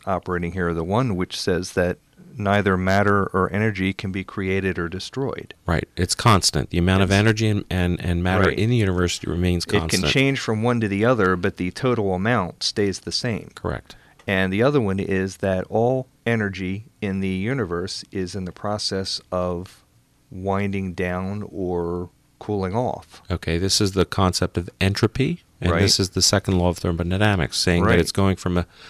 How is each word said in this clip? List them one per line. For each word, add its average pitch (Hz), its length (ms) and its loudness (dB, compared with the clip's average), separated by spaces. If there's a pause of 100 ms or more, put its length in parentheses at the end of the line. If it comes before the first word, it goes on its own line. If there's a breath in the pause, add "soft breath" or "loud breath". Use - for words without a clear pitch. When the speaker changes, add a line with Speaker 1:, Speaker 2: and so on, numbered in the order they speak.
Speaker 1:
operating 87 480 -4
here. 87 200 -2
The 82 100 -2
one 104 320 0
which 90 240 -4
says 90 340 -2
that 90 240 0 (380)
neither 101 420 2
matter 98 480 2
or 92 260 0
energy 95 420 0
can 95 180 -6
be 95 120 -6
created 95 560 -2
or 85 100 -4
destroyed. - 640 -8 (120)
Speaker 2:
Right. - 300 0
It's - 200 -2
constant. 92 560 2
The 85 60 0
amount 92 260 4
of 92 80 2
Speaker 1:
It's 98 80 6
Speaker 2:
energy 110 280 2
and, 104 220 0
and, 90 340 0
and 87 200 0
matter 92 220 2
Speaker 1:
Right. - 120 2
Speaker 2:
in 110 120 2
the 123 80 2
universe 90 460 0
remains 87 420 0
Speaker 1:
It - 40 -10
can 104 120 2
Speaker 2:
constant. 123 260 0
Speaker 1:
change 135 320 2
from 110 240 -2
one 120 180 2
to 107 60 0
the 98 180 2
other, 104 300 4
but 90 220 -2
the 90 140 -2
total 113 440 0
amount 98 480 -2
stays 101 380 -2
the - 100 -10
same. 107 420 -6
Speaker 2:
Correct. - 420 -8 (300 soft breath)
Speaker 1:
And 95 260 2
the 104 120 2
other 143 180 4
one 98 180 0
is 95 380 -2
that 95 320 0
all 123 380 0 (180)
energy 98 600 -2 (160)
in 98 180 -2
the 95 100 -2
universe 95 840 -4
is 92 220 -6
in 95 120 -6
the 87 60 -8
process 101 720 -6 (100)
of 90 520 -4 (480)
winding 95 640 -2
down 92 580 -4
or 87 580 -4 (300)
cooling 98 360 -4
off. - 540 -6
Speaker 2:
Okay, 85 280 -2
this 92 240 0
is 98 100 2
the 92 140 2
concept 90 520 0
of 87 100 -4 (120)
entropy, 117 640 0 (160)
and 87 120 0
Speaker 1:
Right. 85 100 2
Speaker 2:
this 98 180 4
is 95 120 0
the 92 120 0
second 95 340 2
law 90 120 4
of 87 100 -2
thermodynamics, 90 800 0
saying 87 260 2
that 87 80 4
Speaker 1:
Right. 87 80 6
Speaker 2:
it's 82 120 0
going 95 240 2
from 90 220 -2
a, 87 80 2 (240 loud breath)